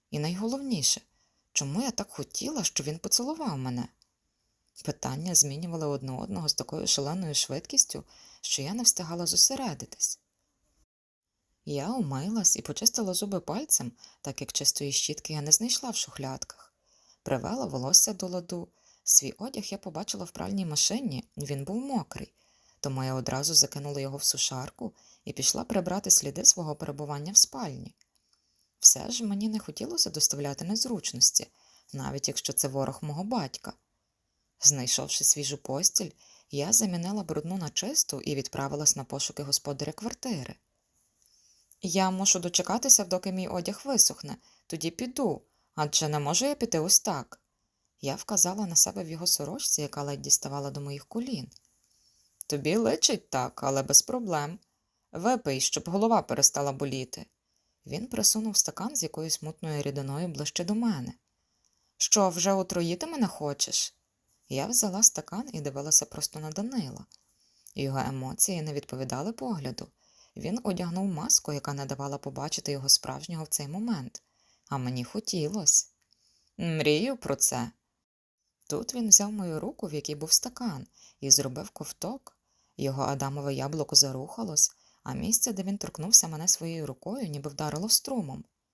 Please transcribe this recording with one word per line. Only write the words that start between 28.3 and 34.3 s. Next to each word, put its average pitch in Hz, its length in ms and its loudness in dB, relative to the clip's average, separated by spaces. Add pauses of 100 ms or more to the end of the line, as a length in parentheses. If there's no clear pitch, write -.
Все - 320 8
ж 240 120 -4
мені 208 260 -2
не 214 100 -2
хотілося - 500 -4
доставляти 143 560 0
незручності, 202 800 2 (460)
навіть 135 340 -6
якщо - 260 -4
це - 140 2
ворог 135 340 -4
мого 151 220 -6
батька. 202 500 -6 (840)